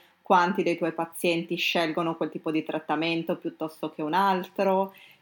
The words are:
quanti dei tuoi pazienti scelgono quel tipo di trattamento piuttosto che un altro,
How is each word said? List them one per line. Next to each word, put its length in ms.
quanti 420
dei 140
tuoi 160
pazienti 640
scelgono 600
quel 140
tipo 220
di 120
trattamento 720
piuttosto 540
che 100
un 120
altro, 800